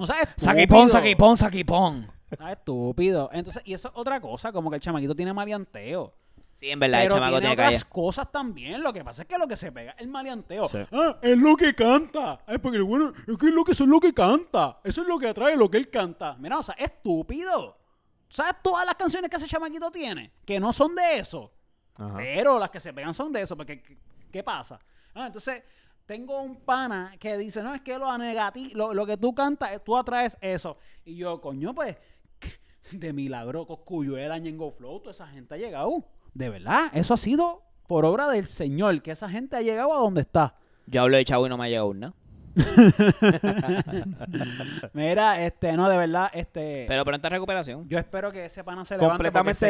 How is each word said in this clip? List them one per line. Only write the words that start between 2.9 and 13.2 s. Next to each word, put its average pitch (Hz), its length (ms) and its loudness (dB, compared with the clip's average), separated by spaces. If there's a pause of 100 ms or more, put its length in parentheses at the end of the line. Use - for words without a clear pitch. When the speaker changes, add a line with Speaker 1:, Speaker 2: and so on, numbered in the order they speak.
Speaker 1:
Entonces, 175 320 -10
y 196 100 -12
eso 175 140 -12
es - 80 -18
otra 247 240 -6
cosa, 151 300 -10
como 165 180 -6
que 151 80 -4
el 143 60 -10
chamaquito 151 320 -4
tiene 180 180 -6
maleanteo. 185 800 -8 (400)
Speaker 2:
Sí, 139 180 -12
en 143 100 -6
verdad, 127 220 4
el 117 40 6
Speaker 1:
Pero - 80 4
Speaker 2:
chamaco 131 240 2
Speaker 1:
tiene 131 160 2
Speaker 2:
tiene - 140 4
Speaker 1:
otras - 160 2
Speaker 2:
calle. - 80 -20
Speaker 1:
cosas 185 400 -4
también. 190 500 -10
Lo 269 100 -2
que 175 120 -12
pasa 120 180 -16
es - 60 -16
que 359 100 -6
lo 330 80 0
que 233 100 -8
se 170 140 -12
pega 120 220 -16
es - 80 -20
el 240 80 -14
maleanteo. 247 600 -8
Speaker 3:
Sí. 104 100 -6 (120)
Speaker 1:
Ah, 302 320 0
es 247 160 6
lo 302 180 8
que 302 160 4
canta. 262 760 2
Ay, 226 100 -4
porque 220 220 -2
bueno, 247 320 0 (160)